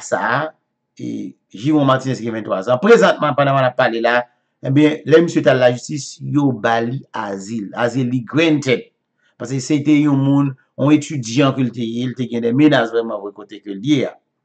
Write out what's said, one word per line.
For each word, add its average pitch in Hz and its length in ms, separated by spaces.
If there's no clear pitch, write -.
sa, 120 480
e, 110 320
Jiron 139 340
Martinez 131 320
ki 117 80
gen 113 80
vennntwa 107 260
an. 127 200
Prezantman, 190 520
pandan 139 220
m 131 80
ap 123 140
pale 117 260
la, 120 160
ebyen, 151 420
lè 160 160
msye 165 180
t 147 80
al 131 140
lajistis, 123 560
yo 135 320
ba 117 320
li 131 160
azil. 101 640
Azil 123 380
li 127 100
granted. 139 640
Paske 131 220
se 147 200
te 151 220
yon 139 160
moun, 139 320
yon 143 160
etidyan 135 600
ke 135 100
l 117 100
te 123 80
ye, 117 240
l 120 120
te 123 120
gen 117 140
de 117 100
menas 131 400
vreman 117 240
vre 101 160
kote 104 240
ke 101 160
l 98 80
ye 131 240
a. - 80